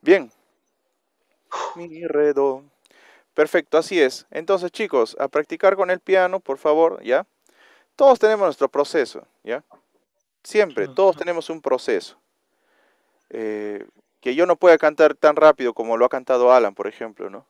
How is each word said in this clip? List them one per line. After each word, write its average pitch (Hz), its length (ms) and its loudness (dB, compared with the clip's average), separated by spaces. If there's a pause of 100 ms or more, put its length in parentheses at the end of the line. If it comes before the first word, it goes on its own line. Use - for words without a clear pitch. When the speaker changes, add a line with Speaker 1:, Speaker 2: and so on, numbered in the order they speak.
Speaker 1:
Bien. 151 300 0 (1400)
Mi, 170 320 -14
re, 147 240 0
do. 139 320 -2 (720)
Perfecto, 156 440 -2
así 160 220 -2
es. 131 320 0
Entonces, 175 400 -4
chicos, 143 480 -4
a 139 80 -4
practicar 165 480 0
con 185 160 -2
el 180 80 -4
piano, 185 400 0
por 139 200 -10
favor, 156 440 0
¿ya? 135 240 -2 (720)
Todos 269 200 6
tenemos 214 280 2
nuestro 143 240 -2
proceso, - 580 -4 (160)
¿ya? 123 220 -10 (800)
Siempre, 165 400 0
Speaker 2:
Ajá. 131 100 -10
Speaker 1:
todos 190 220 2
tenemos 170 320 -6
un 165 120 -10
proceso. 123 560 -4 (1120)
Eh, 104 560 -10 (360)
que 127 120 -4
yo 165 120 2
no 175 100 0
pueda 170 220 6
cantar 151 360 2
tan 151 220 2
rápido 143 380 4
como 113 240 -4
lo 120 80 2
ha 127 40 2
cantado 127 440 0
Alan, 113 200 2
por 98 140 -10
ejemplo, 107 420 -12
¿no? 101 200 -20